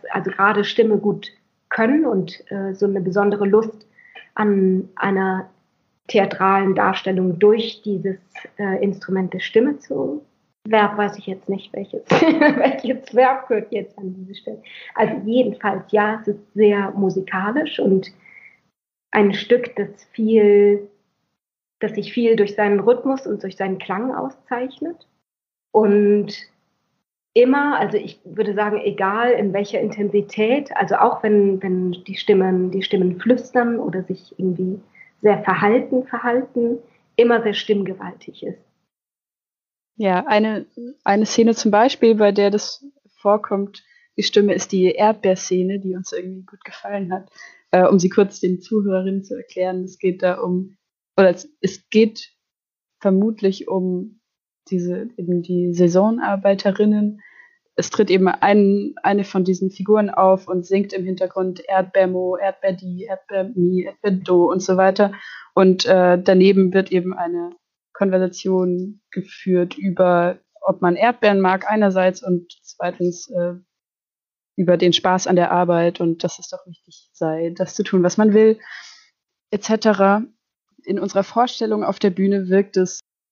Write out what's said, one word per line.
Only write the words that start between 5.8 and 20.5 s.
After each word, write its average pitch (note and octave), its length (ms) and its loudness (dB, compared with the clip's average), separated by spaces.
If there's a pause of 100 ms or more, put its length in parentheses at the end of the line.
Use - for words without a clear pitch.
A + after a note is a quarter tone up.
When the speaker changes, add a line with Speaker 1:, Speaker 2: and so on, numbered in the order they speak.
Speaker 1:
theatralen G3 680 0
Darstellung F#3+ 640 -2
durch G#3+ 420 2
dieses, F#3+ 380 -6 (380)
äh, G3 240 -4
Instrument F#3+ 520 -4
der F#3 60 -8
Stimme C4+ 400 0
zu C4+ 440 -8 (440)
Verb G#3 300 2
weiß G#3 200 -4
ich G3 100 -16
jetzt F#3+ 200 -12
nicht, G3 260 -8
welches, - 320 -12
<laughs> - 40 -14
welches - 1040 2
Verb C4 340 2
gehört A3 240 -4
jetzt G3 260 -10
an F#3+ 180 -12
diese F#3+ 200 -18
Stelle. - 280 -16 (320)
Also - 200 0 (100)
jedenfalls, G#3 640 -2
ja, G#3+ 300 0
es - 60 -6
ist - 260 -8
sehr G3+ 380 2
musikalisch G3 880 -4
und F#3+ 320 0 (1000)
ein G3+ 220 2
Stück, - 420 -2
das G3+ 140 -6 (220)
viel, G3+ 800 4 (920)